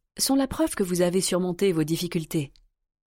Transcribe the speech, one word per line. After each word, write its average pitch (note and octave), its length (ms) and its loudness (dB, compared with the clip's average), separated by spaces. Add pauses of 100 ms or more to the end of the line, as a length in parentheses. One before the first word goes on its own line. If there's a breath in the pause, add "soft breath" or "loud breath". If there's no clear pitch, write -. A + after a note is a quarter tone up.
(180)
sont - 180 2
la C4+ 100 2
preuve D#4 300 -2
que G#3 80 0
vous F3+ 160 0
avez F3 200 2
surmonté F3+ 520 0
vos D#3+ 120 2
difficultés. D#3+ 680 -4 (540)